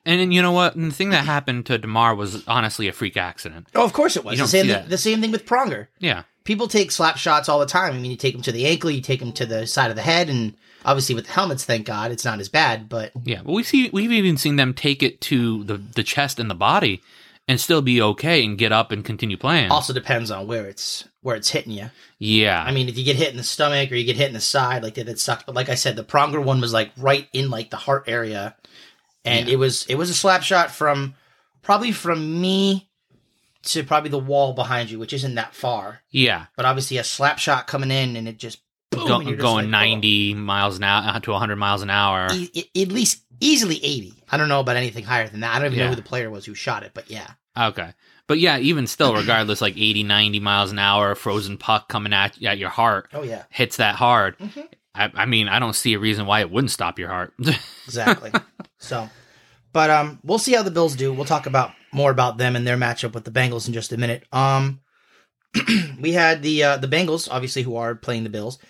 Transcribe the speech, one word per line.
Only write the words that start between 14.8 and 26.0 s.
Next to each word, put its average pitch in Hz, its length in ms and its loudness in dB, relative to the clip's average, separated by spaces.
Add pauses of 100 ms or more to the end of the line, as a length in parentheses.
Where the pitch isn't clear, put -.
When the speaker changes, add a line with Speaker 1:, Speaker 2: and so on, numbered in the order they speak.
Speaker 1:
it 131 200 0
to 113 420 0
the, 104 140 -4
the 107 260 -4
chest 139 360 -2
and 110 100 -4
the 95 60 -6
body 110 460 2 (460)
and 127 120 2
still 165 220 2
be 123 200 4
okay 123 440 2
and 104 140 -4
get 110 120 2
up 113 200 2
and 104 120 -4
continue 104 340 -6
playing. 131 340 2
Speaker 2:
Also 143 200 0
depends 120 400 -2
on 98 160 -8
where 110 200 -6
it's, - 360 -10 (180)
where 127 140 -4
it's 107 140 -2
hitting 117 240 -4
you. 104 160 -10 (300)
Speaker 1:
Yeah. 107 440 4
Speaker 2:
I 127 80 -4
mean, 131 180 0
if 117 80 -8
you 131 60 -4
get 127 140 2
hit 147 140 0
in 120 60 -12
the 123 60 -8
stomach 143 480 0
or 123 40 -2
you 120 100 0
get 120 100 0
hit 139 120 0
in 131 60 -10
the 110 60 -10
side, 123 440 0
like, 110 120 -8
that, 113 120 -8
that 117 120 -8
sucked. - 280 -4
But 127 80 -10
like 131 140 -2
I 127 60 -2
said, 123 200 -2
the 127 80 -8